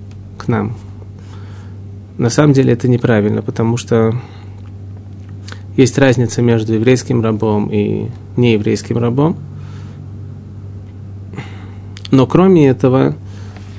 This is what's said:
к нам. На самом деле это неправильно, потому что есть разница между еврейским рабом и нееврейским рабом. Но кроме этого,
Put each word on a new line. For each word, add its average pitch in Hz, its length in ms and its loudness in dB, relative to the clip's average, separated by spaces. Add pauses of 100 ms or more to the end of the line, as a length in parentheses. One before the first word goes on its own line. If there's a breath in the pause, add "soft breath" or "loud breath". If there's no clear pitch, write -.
(380)
к - 100 -8
нам. 113 280 0 (1400 loud breath)
На 120 120 2
самом 147 240 6
деле 127 200 4
это 120 140 0
неправильно, 110 540 2
потому 117 360 0
что 113 380 2 (1600 loud breath)
есть 127 220 4
разница 127 440 4
между 113 320 2
еврейским 120 480 2
рабом 107 500 2
и 107 380 0 (280)
нееврейским 113 600 2
рабом. 123 400 2 (2750 loud breath)
Но 131 160 6
кроме 170 400 6
этого, 135 480 4 (640 loud breath)